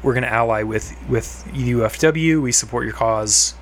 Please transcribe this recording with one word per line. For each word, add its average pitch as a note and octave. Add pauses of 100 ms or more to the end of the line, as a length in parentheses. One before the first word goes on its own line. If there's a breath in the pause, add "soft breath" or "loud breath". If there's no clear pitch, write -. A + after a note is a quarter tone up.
we're C3+
gonna B2
ally A2+
with, A2 (120)
with -
U B2
F G#2+
W. D#3+
We B2+
support A#2
your A2
cause." A2